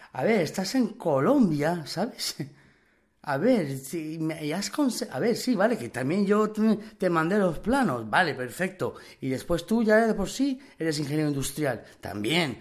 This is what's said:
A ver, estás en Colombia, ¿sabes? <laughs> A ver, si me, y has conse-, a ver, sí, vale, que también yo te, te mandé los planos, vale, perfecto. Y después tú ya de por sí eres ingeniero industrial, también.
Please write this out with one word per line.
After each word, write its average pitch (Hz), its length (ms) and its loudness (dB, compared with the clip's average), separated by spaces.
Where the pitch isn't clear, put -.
A 127 120 -2
ver, 208 160 4
estás 185 340 -2
en 247 200 2
Colombia, 165 920 2
¿sabes? - 540 -6
<laughs> 139 60 -8
A 139 160 -2
ver, 175 400 2
si 156 420 -8
me, 156 260 -4
y 147 60 -2
has 196 180 -4
conse-, 262 400 -2
a 131 80 -6
ver, 208 180 0
sí, 247 200 0
vale, 214 200 2
que 120 120 -6
también 147 360 0
yo 208 260 2
te, 214 260 2
te 185 140 0
mandé 170 280 2
los 180 200 2
planos, 185 500 0
vale, 151 280 2
perfecto. 127 580 -4
Y 135 80 -4
después 165 380 -2
tú 226 160 2
ya 214 240 6
de 214 80 2
por 202 160 -4
sí 269 300 -2
eres 160 220 -2
ingeniero 151 280 0
industrial, 139 540 -2
también. 113 600 -2